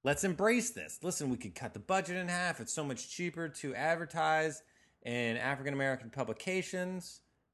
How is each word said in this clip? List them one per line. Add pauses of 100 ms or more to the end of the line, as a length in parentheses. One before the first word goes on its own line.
Let's
embrace
this.
Listen,
we
could
cut
the
budget
in
half.
It's
so
much
cheaper
to
advertise (380)
in
African-American
publications. (320)